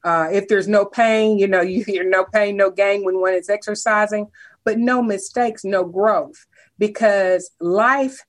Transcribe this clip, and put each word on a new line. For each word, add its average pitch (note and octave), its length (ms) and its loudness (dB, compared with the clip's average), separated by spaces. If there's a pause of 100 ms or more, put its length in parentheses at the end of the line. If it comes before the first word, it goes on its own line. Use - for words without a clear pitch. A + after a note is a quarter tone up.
Uh, E3 280 0
if G3 160 -2
there's G3 200 0
no G#3 180 2
pain, A3 540 2
you G3 80 2
know, F#3 140 2
you F#3 220 -2
hear F#3 240 -4
"no F#3+ 160 2
pain, G3+ 320 0
no G3 140 2
gain" G3 340 0
when F#3 160 -2
one F#3 140 0
is F3+ 160 -4
exercising, G#3 800 -2 (360)
but A3 140 -2
no B3 240 0
mistakes, A3 640 -4
no F#3+ 200 0
growth, F#3 600 -2 (320)
because G3+ 720 0 (100)
life B3 680 0